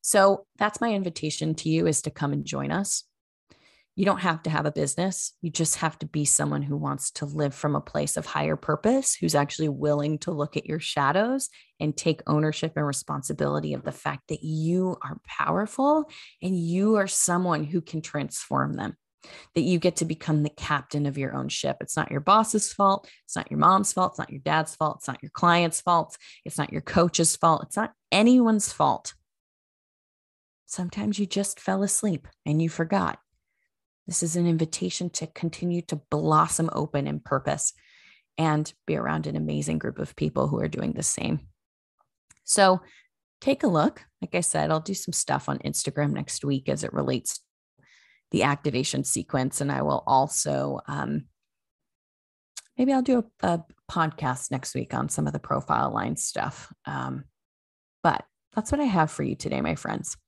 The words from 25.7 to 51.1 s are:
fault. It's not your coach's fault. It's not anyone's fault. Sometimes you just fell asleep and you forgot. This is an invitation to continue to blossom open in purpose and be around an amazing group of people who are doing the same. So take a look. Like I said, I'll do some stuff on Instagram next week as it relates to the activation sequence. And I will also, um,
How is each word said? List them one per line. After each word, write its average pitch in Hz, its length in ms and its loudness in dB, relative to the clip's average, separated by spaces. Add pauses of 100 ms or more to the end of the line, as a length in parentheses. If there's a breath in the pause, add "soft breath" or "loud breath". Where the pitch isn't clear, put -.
fault. 170 360 0 (280 loud breath)
It's - 120 -8
not - 140 -2
your 156 100 -6
coach's 170 540 4
fault. 160 300 4
It's - 120 -6
not 220 140 -2 (180)
anyone's 226 640 6
fault. - 420 0 (1500)
Sometimes 202 540 -4
you 202 60 2
just 196 340 -2
fell 196 240 0
asleep 196 460 0 (160)
and 151 160 4
you 165 80 2
forgot. 165 500 0 (880)
This 175 160 -2
is 165 120 -2
an 175 120 4
invitation 165 640 0
to - 160 -6
continue 175 560 -4
to - 260 -6
blossom 160 640 4
open 147 320 -2
in 147 140 -4
purpose 139 520 -2 (640 soft breath)
and 151 360 2 (140)
be 156 80 0
around 151 320 -2
an 147 80 -6
amazing 76 420 -2
group - 220 -6
of - 160 -6
people - 320 0
who 143 120 0
are - 80 -2
doing - 260 -4
the - 100 -4
same. - 380 -2 (1040)
So 190 380 6 (600 soft breath)
take - 220 2
a 285 40 4
look. 175 360 4 (160)
Like - 140 -8
I 175 80 0
said, 156 300 0
I'll 160 80 2
do 190 160 -4
some - 180 -6
stuff - 340 -2
on 139 120 -4
Instagram 143 540 -2
next - 300 -6
week 135 240 -2
as - 160 -2
it - 80 -6
relates - 460 -2
to - 60 -16 (880 soft breath)
the - 120 2
activation 135 600 0
sequence. - 580 -2
And 143 100 -2
I 135 120 -2
will - 240 0
also, 139 800 0
um, 143 380 -4 (1500)